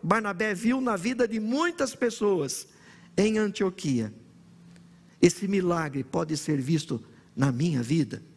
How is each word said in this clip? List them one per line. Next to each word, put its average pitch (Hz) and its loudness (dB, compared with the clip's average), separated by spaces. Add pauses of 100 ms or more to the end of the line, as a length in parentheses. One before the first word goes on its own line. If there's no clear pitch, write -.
Barnabé 208 0
viu 233 0
na 240 0
vida 233 0
de 226 -2
muitas 277 -2
pessoas 202 -2 (500)
em 214 4
Antioquia, 180 0 (1080)
esse 175 4
milagre 170 0
pode 156 -2
ser 143 -2
visto 139 -2 (300)
na 135 2
minha 139 0
vida? 120 -2 (140)